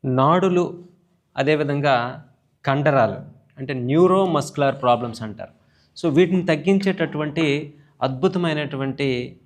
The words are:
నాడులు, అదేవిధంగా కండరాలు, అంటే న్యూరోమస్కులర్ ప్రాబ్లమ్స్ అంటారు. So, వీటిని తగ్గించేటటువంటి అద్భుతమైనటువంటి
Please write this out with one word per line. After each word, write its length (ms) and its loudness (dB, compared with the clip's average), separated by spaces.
నాడులు, 760 2
అదేవిధంగా 880 0
కండరాలు, 520 2
అంటే 160 -8
న్యూరోమస్కులర్ 1080 2
ప్రాబ్లమ్స్ 400 0
అంటారు. 440 -14
So, 160 0
వీటిని 320 4
తగ్గించేటటువంటి 1300 -2
అద్భుతమైనటువంటి 1400 -4